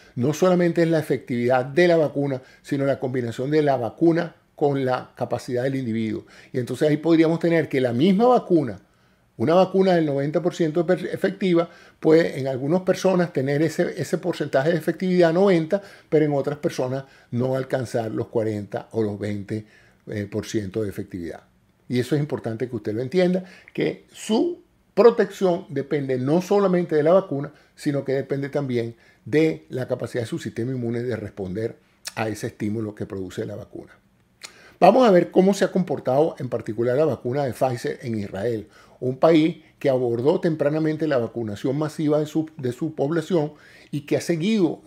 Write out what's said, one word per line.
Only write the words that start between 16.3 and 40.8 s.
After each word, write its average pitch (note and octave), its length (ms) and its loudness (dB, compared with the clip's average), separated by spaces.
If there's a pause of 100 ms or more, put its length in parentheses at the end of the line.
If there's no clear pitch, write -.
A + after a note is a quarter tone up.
otras C#3 240 -2
personas C3+ 460 -4 (260)
no C3 260 -2
alcanzar B2+ 540 -4
los A#2+ 180 -4
cuarenta A2 640 -4
o A2+ 100 -2
los G#2 160 -4
veinte, G#2 460 -6 (440)
eh, G#2 220 -6
por G#2 140 -6
ciento G#2+ 380 -4
de G2+ 80 -6
efectividad. F2+ 540 -12 (440)
Y B2+ 100 -2
eso B2 160 -2
es C#3+ 60 2
importante A#2+ 480 -6
que A#2+ 80 -8
usted G#2 180 -6
lo A2+ 60 -4
entienda, F3+ 440 0 (280)
que - 400 -4
su E4+ 500 -2 (320)
protección G3 760 4
depende C3+ 480 -4
no D3 220 2
solamente F3+ 540 2
de D3+ 80 4
la D#3 100 4
vacuna, D3+ 400 0 (220)
sino C#3 300 -4
que C3+ 80 -2
depende C#3 360 -4
también A#2+ 460 -4 (300)
de D#3 440 0
la B2+ 200 -8
capacidad B2 340 -4
de A2+ 60 -6
su E3+ 100 -6
sistema A2+ 320 -6
inmune A#2+ 320 -4
de A#2+ 140 -6
responder G#2 600 -8 (380)
a A2 140 -4
ese A2 180 -8
estímulo G#2+ 480 -6
que G#2+ 100 -10
produce F#2+ 400 -10
la G#2 120 -12
vacuna. - 360 -16 (880)
Vamos A#3 280 8
a G#3+ 40 6
ver F3 220 4
cómo F#3 200 6
se G3 120 0
ha F3+ 80 0
comportado D3+ 640 0
en C3 100 -8
particular A#2+ 480 -2
la D#3 100 2
vacuna C3 380 -2
de A#2+ 80 -4
Pfizer C3 500 -2
en A2+ 180 -4
Israel, G#2 480 -6 (320)
un B2+ 180 -4
país E3 460 4 (160)
que C#3+ 100 0
abordó B2+ 500 0
tempranamente D#3 680 0